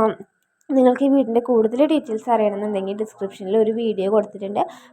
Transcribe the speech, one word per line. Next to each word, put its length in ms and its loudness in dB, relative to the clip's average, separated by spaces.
നിങ്ങൾക്ക് 340 4
ഈ 40 2
വീടിൻ്റെ 320 2
കൂടുതൽ 420 0
ഡീറ്റെയിൽസ് 480 -2
അറിയണമെന്നുണ്ടെങ്കിൽ 680 -2
ഡിസ്ക്രിപ്ഷനിൽ 600 -8
ഒരു 160 2
വീഡിയോ 360 -2
കൊടുത്തിട്ടുണ്ട്. 520 -2